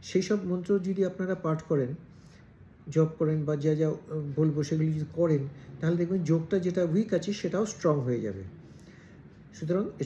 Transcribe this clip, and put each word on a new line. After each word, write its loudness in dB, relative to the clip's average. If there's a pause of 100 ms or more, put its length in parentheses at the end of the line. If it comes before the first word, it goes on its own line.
সেই 0
সব 0
মন্ত্র 0
যদি 0
আপনারা -4
পাঠ -2
করেন, 0 (960)
জপ 4 (120)
করেন 2
বা 0
যা 2
যা, 2
আহ, -2 (380)
বলবো, 2
সেগুলো 0
যদি -2
করেন, 2 (320)
তাহলে 2
দেখবেন 0
যোগটা 2
যেটা 0
উইক 2
আছে, 0
সেটাও -2
স্ট্রং 2
হয়ে 0
যাবে। -6 (1080)
সুতরাং -2 (160)